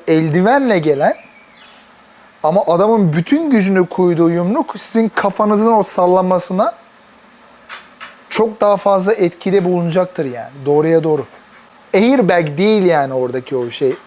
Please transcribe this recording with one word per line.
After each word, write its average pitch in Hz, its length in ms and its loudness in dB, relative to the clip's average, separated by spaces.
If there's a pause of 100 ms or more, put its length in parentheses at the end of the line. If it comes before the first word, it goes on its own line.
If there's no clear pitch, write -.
eldivenle 180 720 2
gelen 151 360 0 (1300)
ama 170 240 0
adamın 190 460 2
bütün 285 360 -2
gücünü 190 400 2
koyduğu 170 400 0
yumruk 175 480 -2
sizin 226 320 -2
kafanızın 214 640 0
o 208 100 2
sallanmasına 185 920 0 (1500)
çok 214 320 -2
daha 208 160 2
fazla 196 360 0
etkide 185 520 -2
bulunacaktır 175 600 -2
yani. 120 260 -12 (140)
Doğruya 156 380 2
doğru. 151 220 -2 (680)
Airbag 185 640 2
değil 202 280 2
yani 143 280 0
oradaki 127 420 -4
o 120 140 -4
şey. 131 260 -2 (120)